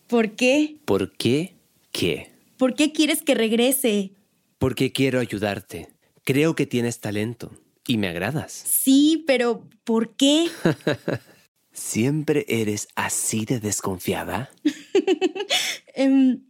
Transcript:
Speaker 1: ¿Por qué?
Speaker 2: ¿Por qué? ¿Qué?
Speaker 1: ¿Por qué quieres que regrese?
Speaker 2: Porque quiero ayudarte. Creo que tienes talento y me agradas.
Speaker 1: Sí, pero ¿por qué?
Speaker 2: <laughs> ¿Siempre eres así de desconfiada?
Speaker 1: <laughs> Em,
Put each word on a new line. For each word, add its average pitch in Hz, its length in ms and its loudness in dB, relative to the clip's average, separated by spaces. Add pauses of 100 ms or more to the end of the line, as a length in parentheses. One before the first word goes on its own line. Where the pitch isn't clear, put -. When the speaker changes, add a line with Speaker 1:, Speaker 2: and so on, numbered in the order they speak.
Speaker 1:
¿Por 226 240 0
qué? 285 520 0
Speaker 2:
¿Por 95 300 -2
qué? 143 420 -2 (380)
¿Qué? - 400 -4 (240)
Speaker 1:
¿Por 254 180 2
qué 302 160 2
quieres 311 320 0
que 269 100 2
regrese? 226 800 0 (480)
Speaker 2:
Porque 131 320 0
quiero 127 300 2
ayudarte. 98 680 -6 (380)
Creo 147 280 2
que 156 120 0
tienes 117 340 -2
talento 107 540 -6 (340)
y 120 100 0
me 98 120 0
agradas. 95 420 -6
Speaker 1:
Sí, 302 760 2
pero 240 440 0 (160)
¿por 226 320 0
qué? 302 320 4 (140)
Speaker 2:
<laughs> - 1080 -4
¿Siempre 147 800 -2
eres 104 460 -2
así 107 500 -4
de 123 160 -2
desconfiada? 95 920 -4 (120)
Speaker 1:
<laughs> - 1300 -2
Em, 269 540 4